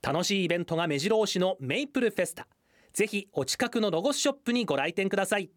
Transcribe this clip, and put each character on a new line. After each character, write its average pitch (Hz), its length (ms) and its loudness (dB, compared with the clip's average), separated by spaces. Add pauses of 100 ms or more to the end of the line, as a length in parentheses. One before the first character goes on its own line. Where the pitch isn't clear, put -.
楽 143 220 0
し 196 200 0
い - 20 2
イ 170 40 0
ベ 170 100 2
ン 170 60 -2
ト 170 120 -2
が 170 100 0
目 143 140 0
白 214 180 2
押 208 120 2
し 185 100 0
の 185 180 2
メ 139 220 -2
イ 285 80 -6
プ - 120 -2
ル 226 100 2
フ - 60 -8
ェ 180 100 0
ス - 100 -10
タ。 - 100 -14 (460)
ぜ 226 160 0
ひ 202 240 -4
お 139 120 0
近 - 240 -2
く 240 120 0
の 208 100 2
ロ 165 100 0
ゴ 269 120 2
ス 277 60 -2
シ 294 100 2
ョ 269 40 0
ッ - 20 -2
プ - 180 -4
に 240 120 2
ご 156 120 0
来 151 180 -2
店 190 140 0
く 196 80 0
だ 196 100 0
さ 208 140 0
い。 175 160 -10